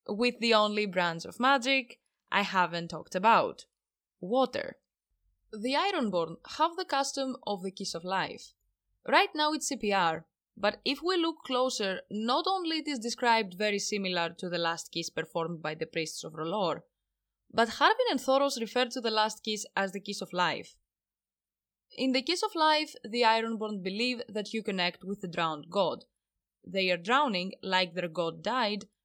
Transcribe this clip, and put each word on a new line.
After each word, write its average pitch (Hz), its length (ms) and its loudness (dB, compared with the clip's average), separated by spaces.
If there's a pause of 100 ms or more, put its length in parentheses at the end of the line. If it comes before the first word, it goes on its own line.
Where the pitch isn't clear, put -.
with 240 320 0
the 226 140 4
only 214 320 4
branch 175 400 -2
of - 140 -10
magic 262 600 2 (320)
I 202 120 2
haven't 170 460 0
talked - 260 -10
about, 185 500 4 (560)
water. 247 560 -2 (760)
The 220 220 -2
Ironborn 240 640 0 (200)
have 339 200 2
the 370 80 -4
custom 269 500 -2 (100)
of 202 160 -4
the 190 100 -6
Kiss 190 220 -8
of 165 120 -8
Life. 180 480 -4 (540)
Right 370 280 6
now 302 160 0
it's 302 160 -4
C 277 80 -2
P 214 160 -2
R, 165 340 2 (320)
but 208 260 0
if 269 200 -2
we 359 140 2
look 330 260 -2
closer, 247 680 0
not 240 380 0
only 359 300 0
it 311 100 -4
is 294 100 -2
described 226 560 0
very 202 260 0
similar 185 500 -2
to 175 200 -8
the 170 80 -2
last 170 340 -2
kiss 170 180 -4
performed 165 520 -4
by 156 140 -4
the 160 100 -6
priests 160 380 -6
of 165 100 -12
R'hllor, 165 480 -2 (680)
but 226 180 4
Harvin 453 400 4
and 294 100 2
Thoros 269 400 2
refer 226 260 0
to 240 160 -6
the 220 100 -2
last 214 320 2
kiss 214 220 -2 (100)
as 196 160 0
the 196 80 -8
Kiss 202 220 -8
of 185 120 -8
Life. 175 420 0 (1200)
In 262 180 2
the 254 100 2
Kiss 339 180 0
of 427 140 -2
Life, 311 480 2
the 226 180 -2
Ironborn 220 640 2
believe 226 440 -2
that 208 260 -6
you 220 100 -4
connect 180 400 -2
with 196 180 -6
the 190 60 -8
drowned 160 420 -2
god. 165 360 0 (600)
They 185 240 0
are 180 80 2
drowning 196 640 2
like 185 320 0
their 175 140 -2
god 165 340 -4
died 214 440 -2 (200)